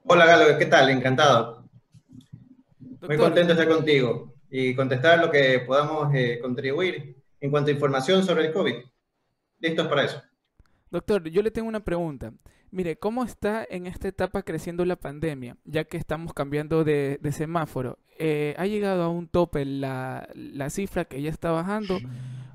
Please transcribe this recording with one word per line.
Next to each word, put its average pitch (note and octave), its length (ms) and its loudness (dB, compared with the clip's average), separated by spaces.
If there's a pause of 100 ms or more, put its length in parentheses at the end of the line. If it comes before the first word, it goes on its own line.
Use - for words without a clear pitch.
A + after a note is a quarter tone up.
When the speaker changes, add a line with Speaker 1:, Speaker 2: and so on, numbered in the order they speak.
Speaker 1:
Hola, E3+ 220 8
Galo, D#3 320 8
¿qué - 80 2
tal? C3+ 240 6
Encantado. C3 760 2 (1120)
Muy - 120 -20 (100)
Speaker 2:
Doctor. D3 160 -2
Speaker 1:
contento E3+ 380 4
de E3 80 2
estar D#3+ 120 4
contigo C#3+ 600 0 (160)
y B2+ 240 -2
contestar C3+ 460 4
lo D#3+ 100 2
que C3 300 4
podamos, C#3+ 540 0
eh, A#2+ 280 0
contribuir C#3+ 760 -4 (240)
en C#3+ 100 -4
cuanto D3 200 0
a - 20 2
información C#3+ 500 2
sobre D#3+ 260 0
el - 40 -4
covid. D3+ 220 -2 (840)
Listos D#3+ 280 -4
para C#3+ 160 0
eso. C#3 180 -8 (680)
Speaker 2:
Doctor, F3 400 -4
yo F3 100 0
le G#3+ 100 -2
tengo A3+ 180 -8
una A3 120 -8
pregunta. D#3+ 540 -6 (360)
Mire, E3+ 260 -6
¿cómo A#3 280 -4
está G#3+ 440 -6
en F3+ 180 -10
esta F#3 220 -10
etapa F#3+ 340 -6
creciendo E3+ 420 -6
la F3 120 -2
pandemia, C#3+ 680 -10
ya D#3 200 -4
que E3+ 140 -10
estamos D#3+ 340 -8
cambiando D3+ 520 -2
de, C#3+ 360 0
de D3 120 -4
semáforo? D3+ 680 -6 (200)
Eh, D3 380 -2
¿ha F3 100 -4
llegado G3+ 360 -2
a E3+ 60 0
un E3+ 180 -4
tope E3+ 380 0
la, C3 680 -8
la C3+ 360 -10
cifra F#3+ 340 -6
que C3+ 160 -12
ya D3 80 -6
está E3 220 -6
bajando F#3 480 -4 (560)